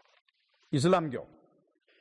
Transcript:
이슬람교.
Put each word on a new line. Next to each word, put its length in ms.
이슬람교. 560